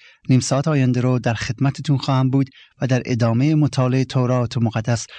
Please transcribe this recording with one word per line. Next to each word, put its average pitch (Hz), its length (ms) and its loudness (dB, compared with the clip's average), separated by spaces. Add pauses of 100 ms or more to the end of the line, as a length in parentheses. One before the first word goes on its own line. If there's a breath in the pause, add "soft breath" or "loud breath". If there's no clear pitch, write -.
(280 loud breath)
نیم 127 120 4
ساعت 135 280 -2
آینده 127 320 2
رو 127 180 0
در 117 160 0
خدمتتون 135 640 -2
خواهم 131 320 0
بود 135 180 0 (320 loud breath)
و 139 60 -2
در 123 200 0
ادامهٔ 120 480 2
مطالعهٔ 131 500 2
تورات 123 540 -2
مقدس 113 480 -2 (120 loud breath)